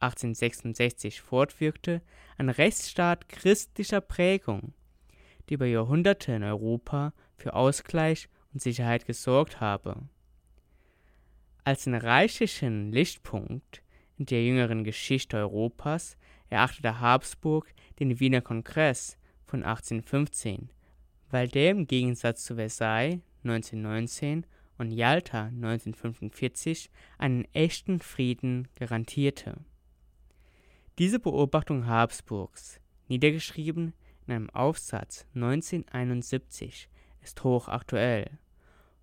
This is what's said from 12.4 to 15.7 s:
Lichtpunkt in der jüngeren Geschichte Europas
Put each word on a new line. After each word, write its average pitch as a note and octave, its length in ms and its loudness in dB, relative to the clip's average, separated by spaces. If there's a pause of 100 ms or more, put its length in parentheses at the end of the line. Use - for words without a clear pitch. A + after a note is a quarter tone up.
Lichtpunkt - 920 -4 (360)
in C#3 80 -6
der A#2 180 2
jüngeren A#2+ 400 2
Geschichte A#2 540 -2
Europas A2+ 800 -4 (320)